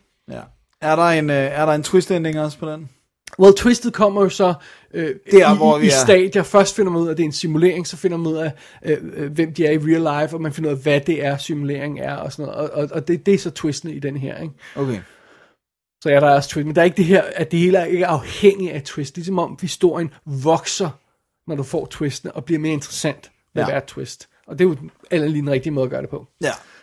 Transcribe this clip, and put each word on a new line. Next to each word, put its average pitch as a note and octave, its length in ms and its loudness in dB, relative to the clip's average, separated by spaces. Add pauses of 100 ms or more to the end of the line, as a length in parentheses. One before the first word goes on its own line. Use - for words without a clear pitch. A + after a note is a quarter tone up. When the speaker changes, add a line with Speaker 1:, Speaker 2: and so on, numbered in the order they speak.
(320)
Speaker 1:
Ja. A#1+ 100 -14 (400)
Er D#3 140 0
der E3 80 2
en, D#3+ 260 0
øh, C#3+ 60 0
er C#3+ 300 -2
der D#3 80 2
en D3+ 100 -2
twist - 280 0
ending D#3+ 280 -2
også D3+ 180 -6
på D#3+ 120 -10
den? D#3 200 -12 (500)
Speaker 2:
Well, G3 180 12
twistet A#3+ 360 0
kommer G3+ 300 2
jo F#3+ 60 2
så, F3+ 240 0 (400)
øh, D#3+ 220 -4 (160)
Speaker 1:
Der, F3 220 10
Speaker 2:
i, D3+ 40 4
Speaker 1:
hvor D#3 200 4
Speaker 2:
i, - 40 -2
Speaker 1:
vi D#3 40 4
Speaker 2:
i - 40 6
Speaker 1:
er. C#3 40 4
Speaker 2:
stadier. F#3 500 4
Først G3 320 4
finder F#3+ 160 0
man E3+ 100 0
ud E3+ 60 0
af, D#3+ 40 -2
at D#3 60 -4
det E3+ 60 0
er D#3 40 0
en D3+ 40 -4
simulering, E3 560 0
så F3+ 100 -14
finder E3+ 200 -4
man E3 160 -2
ud D#3+ 40 -4
af, D#3 140 -4 (340)
øh, D3+ 120 -2 (160)
øh, D3 180 -8
hvem D#3+ 220 -2
de D#3+ 120 -2
er D3+ 60 2
i D#3 60 2
real D#3 460 0
life, D#3 120 -6
og E3 60 -6
man D#3 120 -4
finder D#3+ 160 -4
ud D3 60 -2
af, C3+ 80 -10
hvad C#3+ 180 2
det D3+ 240 -2
er, C#3 120 -2
simuleringen C#3+ 680 -6
er, C#3 120 -6
og D3 160 -10
sådan D3+ 140 -12
noget. D3 260 -8
Og, D3 120 -4
og, D3 80 -6
og D#3 160 -8
det, F3 180 -2
det G3 80 4
er G3 40 4
så F#3 140 -4
twisten D#3 380 -6
i D3 100 -10
den C#3 180 -8
her, C3+ 240 -8
ikke? D#3+ 120 -12 (220)
Speaker 1:
Okay. C3 240 -4 (1040)
Speaker 2:
Så D#3+ 60 -2
er C#3+ 100 6
der D3 100 4
også C#3+ 200 4
twist, D3 160 -6
men D3+ 100 -4
der F3 60 4
er E3+ 40 6
ikke F3 120 2
det F#3+ 80 4
her, F#3 160 4 (140)
at E3+ 160 -4
det E3+ 80 0
hele F3+ 180 4
er F3 80 0
ikke F3 220 0
afhængig F#3 680 0
af D3 100 -10
twist. - 320 -10
Ligesom F3+ 240 -4
om E3 220 -6
historien E3+ 520 -2 (120)
vokser, D3+ 640 -2 (580)
når E3 80 -6
du C#3 80 -6
får D3+ 220 -6
twistene, - 500 -8
og D3 100 -12
bliver E3 140 -2
mere D#3 140 -2
interessant - 580 -8 (240)
ved - 80 -2
Speaker 1:
Ja. - 60 -2
Speaker 2:
hvert C#3 160 -4
twist. - 440 -16 (180)
Og C#3+ 120 -14
det F3+ 60 4
er F#3 40 4
jo D#3+ 60 -2
alt C3 60 -14 (300)
andet D#3 200 0
lige D3 100 -2
en C#3+ 100 -4
rigtig C#3 220 -2
måde C3+ 100 0
at B2+ 60 -4
gøre C3 120 -8
det C3 80 -10
på. - 180 -12 (140)
Speaker 1:
Ja. C#3+ 100 -2 (320)